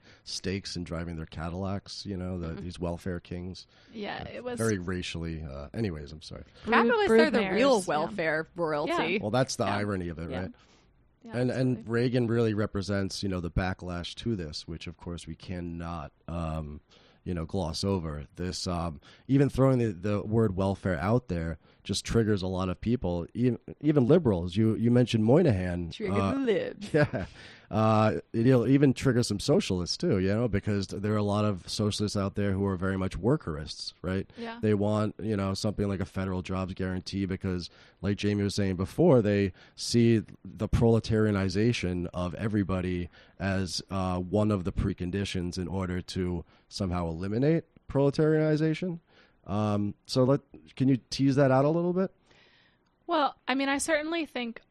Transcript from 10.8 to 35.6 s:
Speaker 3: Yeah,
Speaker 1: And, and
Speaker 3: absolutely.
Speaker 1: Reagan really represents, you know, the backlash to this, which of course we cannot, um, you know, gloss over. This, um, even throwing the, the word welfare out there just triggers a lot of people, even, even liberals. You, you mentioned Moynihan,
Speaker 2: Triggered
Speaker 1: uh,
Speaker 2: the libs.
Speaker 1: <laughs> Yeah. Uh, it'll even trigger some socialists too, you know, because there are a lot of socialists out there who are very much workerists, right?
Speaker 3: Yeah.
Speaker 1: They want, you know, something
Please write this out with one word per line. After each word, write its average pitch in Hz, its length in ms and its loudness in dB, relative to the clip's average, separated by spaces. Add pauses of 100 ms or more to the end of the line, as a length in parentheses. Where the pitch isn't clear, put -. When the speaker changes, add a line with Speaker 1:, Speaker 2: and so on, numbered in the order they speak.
Speaker 3:
Yeah, 226 80 -18
Speaker 1:
And, 123 200 0
and - 0 - (280)
Speaker 3:
absolutely. - 120 -14
Speaker 1:
Reagan 120 360 2
really 113 260 2
represents, 98 680 -2
you 101 60 -2
know, 92 100 -2
the 85 120 -6
backlash 90 640 -4
to 117 200 -4
this, 78 320 -8
which 80 200 -10
of 85 100 -12
course 87 280 -12
we 80 100 -12
cannot, 85 760 -10 (160)
um, 78 540 -6 (420)
you 92 100 -6
know, 82 120 -4
gloss 80 380 -4
over. 80 420 -2 (100)
This, 90 320 -6
um, 85 340 -4 (260)
even 139 220 4
throwing 131 300 4
the, 117 140 2
the 101 280 -2
word 107 340 2
welfare 95 440 0
out 107 280 0
there 82 300 -4 (260)
just - 220 -4
triggers 107 380 2
a 92 40 -4
lot 92 220 -2
of 87 120 -4
people, 90 520 -2
even, 120 240 0 (240)
even 143 260 4
liberals. 104 480 4
You, 110 200 4
you 110 160 2
mentioned 120 340 4
Moynihan, 92 680 4
Speaker 2:
Triggered 185 280 -2
Speaker 1:
uh, - 140 2
Speaker 2:
the 277 60 0
libs. 220 500 -2
Speaker 1:
<laughs> - 40 -2
Yeah. 139 320 2 (460)
Uh, 110 480 4 (120)
it'll 117 360 4
even 139 260 6
trigger 120 300 2
some 104 160 -2
socialists 101 580 0
too, 147 220 2
you 95 140 2
know, 117 140 0
because 101 400 -2
there 104 260 -4
are 107 40 2
a 104 60 0
lot 101 220 2
of 98 220 -2
socialists 104 480 -2
out 98 200 -2
there 101 160 0
who 95 140 0
are 98 100 0
very 95 220 -2
much 95 220 -4
workerists, 85 760 -4 (100)
right? 92 340 -4
Speaker 3:
Yeah. 226 240 -10
Speaker 1:
They 107 140 2
want, 104 440 0
you 107 160 -2
know, 98 200 0
something 104 320 -2